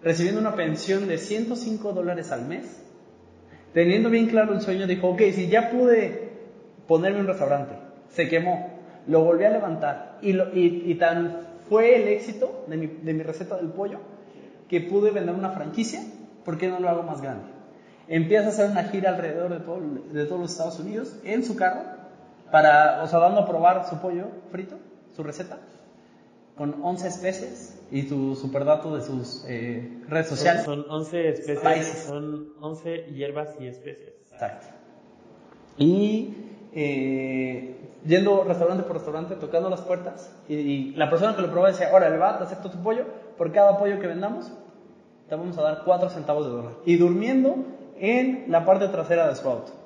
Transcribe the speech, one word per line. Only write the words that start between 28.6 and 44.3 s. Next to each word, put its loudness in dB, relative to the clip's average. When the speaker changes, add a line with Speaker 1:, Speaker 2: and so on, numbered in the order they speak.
Speaker 1:
de -6
sus, -8
eh, -8
redes 0
Speaker 2:
Son, -6
Speaker 1:
sociales. 2
Speaker 2:
son -6
once -2
especies, -4
Speaker 1:
Spices. 0
Speaker 2:
son -10
once -8
hierbas -8
y -12
especies. -16
Speaker 1:
Exacto. -10
Y, 2
eh, -4
yendo 4
restaurante 0
por -6
restaurante, -8
tocando -2
las -6
puertas, -8
y, -4
y -2
la 0
persona 2
que -2
lo -2
probaba 4
decía, 0
"Órale, 8
va, 2
te -4
acepto -10
tu -12
pollo, -2
por -4
cada 8
pollo 0
que -4
vendamos, -6